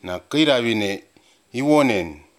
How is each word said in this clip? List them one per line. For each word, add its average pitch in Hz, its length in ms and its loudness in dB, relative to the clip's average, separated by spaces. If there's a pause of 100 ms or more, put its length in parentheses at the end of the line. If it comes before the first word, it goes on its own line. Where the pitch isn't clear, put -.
na 92 160 -8
kiravine 117 840 0 (500)
iwonen. 120 680 0 (180)